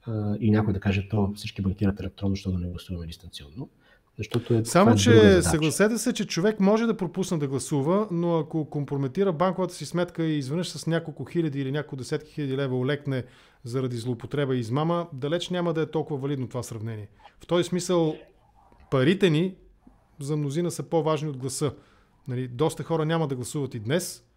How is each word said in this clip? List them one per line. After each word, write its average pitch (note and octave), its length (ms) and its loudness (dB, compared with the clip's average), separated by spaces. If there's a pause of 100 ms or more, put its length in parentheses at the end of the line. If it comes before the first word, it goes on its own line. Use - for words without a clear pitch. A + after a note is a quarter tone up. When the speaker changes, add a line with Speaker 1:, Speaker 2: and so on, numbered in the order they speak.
Speaker 1:
А, G#2+ 380 -2
и A2 100 4
някой G#2 220 4
да F#2+ 80 -2
каже: G2 300 0
„То G2+ 260 0
всички - 260 -10
банкират F#2+ 380 0
електронно, G2 340 -4
защо F#2+ 180 -6
да F2+ 60 -2
не F2+ 100 -4
гласуваме F2 380 -8
дистанционно?“ E2 600 -14 (500)
Защото A#2 360 -2
е, A2 100 2
Speaker 2:
Само F3 200 6
Speaker 1:
това A#3 100 8
е G#2 40 6
Speaker 2:
че D#3 120 6
Speaker 1:
друга G#3 180 12
задача. F#3 200 8
Speaker 2:
съгласете E3 500 2
се, B3 140 0
че - 140 -2
човек G#3 340 0
може A3 260 4
да A3 100 0
пропусне F3+ 420 -4
да D3 100 -2
гласува, D3 640 0
но E3+ 280 0
ако D#3+ 320 -4
компрометира C#3+ 640 -2
банковата F3+ 420 0
си D3 120 -12
сметка F3 380 -2
и D#3 140 0
изведнъж C#3+ 300 -4
с - 180 -10
няколко D#3+ 380 -4
хиляди D3+ 360 -2
или C3+ 120 -4
няколко D3 240 -6
десетки D3 360 -8
хиляди C3+ 240 -4
лева C3 220 -2
олекне C3+ 460 -2 (400)
заради B2 320 -4
злоупотреба B2+ 600 -2
и - 20 0
измама, D#3 540 -2
далеч C#3+ 380 -4
няма F3 220 0
да D#3+ 100 0
е D3 40 0
толкова D3+ 340 -4
валидно C3+ 280 -4
това B2 140 -6
сравнение. G#2+ 460 -10 (320)
В - 60 -20
този E3+ 180 2
смисъл F3 520 0 (720)
парите E3 400 4
ни F3+ 240 2 (640)
за D3 180 -4
мнозина D3+ 340 -2
са D#3 120 -8
по-важни D#3 460 0
от C#3 80 -6
гласа. C3 360 -4 (560)
Нали, B2+ 200 -4
доста D3 340 -2
хора D#3+ 220 0
няма D#3+ 240 0
да C3+ 80 -4
гласуват C3 380 -6
и A#2+ 40 -6
днес C#3+ 460 -4 (120)